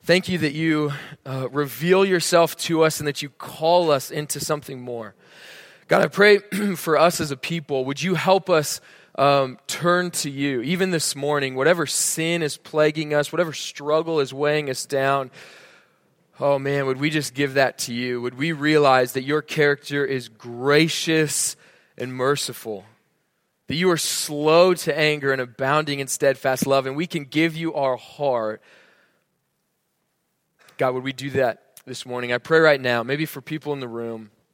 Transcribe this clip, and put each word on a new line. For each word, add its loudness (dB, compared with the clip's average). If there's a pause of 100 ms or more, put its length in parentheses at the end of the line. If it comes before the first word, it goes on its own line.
Thank 2
you -2
that -2
you, 0 (320)
uh, -6
reveal 2
yourself 2
to 2
us 0
and -4
that -6
you -8
call 0
us 0
into -6
something -6
more. -10 (760)
God, 4
I 4
pray 6
<clears throat> -4
for 0
us 4
as -4
a -6
people, -4
would -6
you 0
help 2
us, 2 (360)
um, 2
turn 0
to -6
you, -2
even 0
this -2
morning, -2
whatever 2
sin -2
is -4
plaguing 0
us, 0
whatever 0
struggle -2
is -2
weighing 0
us -6
down, 0 (1080)
oh 2
man, -2
would -2
we 0
just -2
give 0
that 2
to -6
you? -4
Would -6
we -2
realize 4
that -2
your 0
character 0
is -6
gracious 0 (400)
and -10
merciful, -4 (840)
that -4
you 2
are 4
slow 0
to -4
anger 0
and -2
abounding -2
in -6
steadfast 0
love, 2
and -6
we -4
can -6
give -2
you -6
our -2
heart. -4 (2250)
God, 0
would -6
we -6
do -10
that 0 (240)
this -12
morning? -4
I 0
pray 2
right 6
now, 2
maybe -2
for -10
people -8
in -6
the -8
room -10 (240)